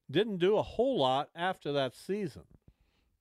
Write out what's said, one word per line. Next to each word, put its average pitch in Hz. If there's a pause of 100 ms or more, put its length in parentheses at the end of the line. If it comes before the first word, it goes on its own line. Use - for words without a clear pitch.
didn't 196
do 185
a 156
whole 254
lot 131
after 170
that 135
season. 185 (760)